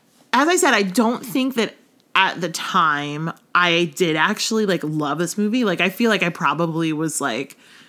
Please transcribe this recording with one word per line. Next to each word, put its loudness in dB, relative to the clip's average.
as 4
I 4
said, 2
I 4
don't 0
think -2
that -2
at 2
the -2
time -2
I 2
did 2
actually, 0
like, 0
love -2
this -4
movie. 0
Like, 0
I 2
feel 0
like 0
I 0
probably -2
was, -4
like, -6